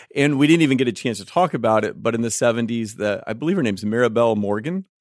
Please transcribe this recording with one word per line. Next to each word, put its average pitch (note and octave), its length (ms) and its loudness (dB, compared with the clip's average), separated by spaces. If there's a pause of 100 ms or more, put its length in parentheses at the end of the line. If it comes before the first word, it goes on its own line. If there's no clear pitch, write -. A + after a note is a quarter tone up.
(140)
And C#3+ 240 0
we D3 80 4
didn't E3 160 4
even C3+ 160 2
get B2+ 100 0
a A#2 40 0
chance G#2+ 260 -6
to G2 80 -16
talk F3 260 0
about A2 320 2
it, - 180 -6
but A#2 120 0
in A2+ 80 -2
the A2+ 80 -2
seventies, A#2 640 -2
the, G#2 320 -2
I A2+ 80 -8
believe D#3 240 -2
her E3 40 0
name's G2+ 220 -2
Maribel A2+ 520 2
Morgan. A2 500 -4 (140)